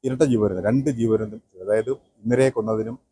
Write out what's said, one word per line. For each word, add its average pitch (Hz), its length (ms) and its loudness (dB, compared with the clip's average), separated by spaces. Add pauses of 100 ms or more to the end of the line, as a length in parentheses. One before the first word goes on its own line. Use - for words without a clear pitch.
ഇരട്ട 131 180 -2
ജീവപര്യന്തം, 107 420 2
രണ്ട് 131 260 2
ജീവപര്യന്തം, 110 520 -2 (200)
അതായത് 107 300 -2
ഇന്ദിരയെ 123 580 0
കൊന്നതിനും 110 500 -4 (120)